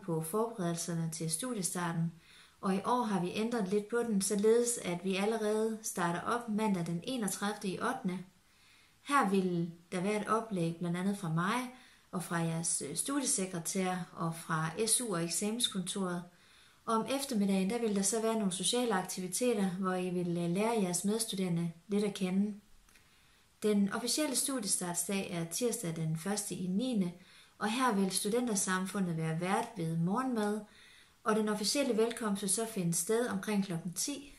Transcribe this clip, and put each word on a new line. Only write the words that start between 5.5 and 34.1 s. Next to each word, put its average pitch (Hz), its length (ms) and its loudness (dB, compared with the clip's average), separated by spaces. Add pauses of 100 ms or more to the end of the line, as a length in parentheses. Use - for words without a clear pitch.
starter 175 380 -2
op 240 280 -4
mandag 202 380 2
den 170 180 -2
enogtredivte 208 640 -4
i 175 120 -4
ottende. 190 380 -2 (920)
Her 269 220 4
vil 180 420 2 (200)
der 185 80 -2
være 208 200 0
et - 80 -4
oplæg 180 500 0
blandt 170 180 -2
andet 196 220 0
fra 160 140 -4
mig 214 420 0 (380)
og 175 100 -4
fra - 140 -4
jeres, 165 520 0
øh, 160 80 -6
studiesekretær 185 1000 0 (200)
og 165 180 -2
fra 160 360 -2 (160)
S 220 140 2
U 226 140 -2
og 165 100 0
eksamenskontoret. 190 960 -2 (680)
Og 226 60 2
om 226 120 0 (140)
eftermiddagen, 196 500 2
der 240 80 0
vil 220 180 2
der 202 60 2
så 220 200 0
være 220 120 2
nogle 202 180 2
sociale 226 420 0
aktiviteter, 190 760 0
hvor 185 240 0
I 180 160 -2
vil, 175 280 0
øh, 170 120 0
lære 214 320 2
jeres 175 220 0
medstuderende 185 680 0 (160)
lidt 208 160 2
at 202 100 -2
kende. 196 400 2 (1080)
Den 202 300 4
officielle 247 440 0
studiestartsdag 196 960 -2
er 170 140 -2
tirsdag 175 520 -2
den 160 220 0
første 202 360 -4
i 175 120 -4
niende, 196 460 0 (460)
og 208 120 0
her 247 240 2
vil 196 160 4
Studentersamfundet 190 1040 0
være 160 240 0
vært 202 360 0
ved 165 200 -2
morgenmad, 208 640 2 (640)
og 214 120 2
den 214 120 2
officielle 214 480 2
velkomst 220 460 2
vil 196 80 0
så 226 160 0
finde 170 280 0
sted 233 340 2
omkring 196 360 0
klokken 170 280 -4
ti, - 460 -6